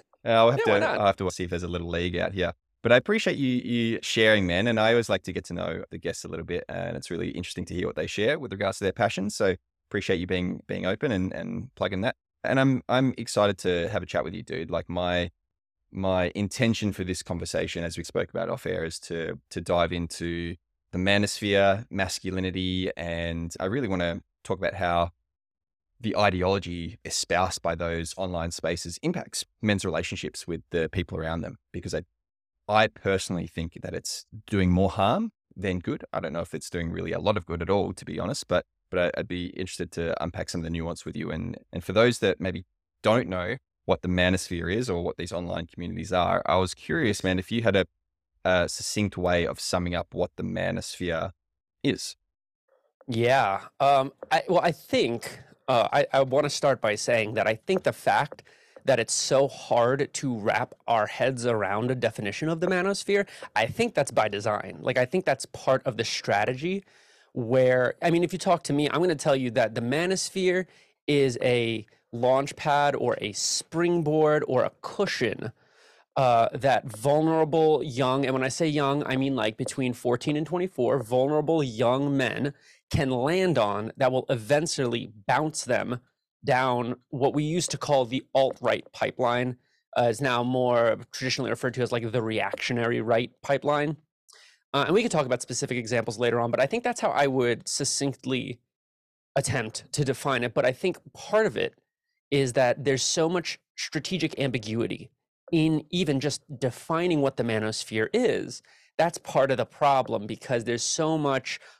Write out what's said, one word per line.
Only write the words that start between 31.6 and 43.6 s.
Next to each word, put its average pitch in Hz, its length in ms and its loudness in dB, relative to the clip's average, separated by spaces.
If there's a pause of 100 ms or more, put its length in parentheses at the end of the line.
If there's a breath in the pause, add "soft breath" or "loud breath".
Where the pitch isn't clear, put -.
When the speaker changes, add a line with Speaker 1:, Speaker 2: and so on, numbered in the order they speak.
Speaker 2:
Because 90 220 -10
I, 78 80 -4 (640)
I 107 220 6
personally 95 580 -2
think 82 360 -8
that - 120 -8
it's - 300 -8 (220)
doing 92 260 2
more 92 180 4
harm 147 400 0 (240)
than 92 240 -4
good. - 340 -6
I 101 80 -4
don't 82 120 -6
know 82 80 -4
if - 140 -8
it's - 160 -10
doing 85 200 -4
really 87 220 -6
a 82 80 -4
lot 95 160 0
of 92 100 -8
good 85 160 -6
at 85 80 -4
all, 95 220 0
to - 120 -14
be 90 140 -8
honest, 92 300 -6
but, 90 160 2 (260)
but 90 80 -2 (180)
I, - 40 -6
I'd 82 80 -8
be 87 180 -6
interested - 460 -8
to 82 300 -4
unpack 85 280 -6
some 90 100 -4
of 80 40 -6
the 82 60 -6
nuance 85 340 -6
with 82 120 -10
you. 85 140 -6
And, 87 260 -6 (160)
and 87 100 -6
for - 100 -8
those 117 260 6
that - 220 2
maybe 92 240 -4 (380)
don't 113 260 4
know 92 280 -4 (300)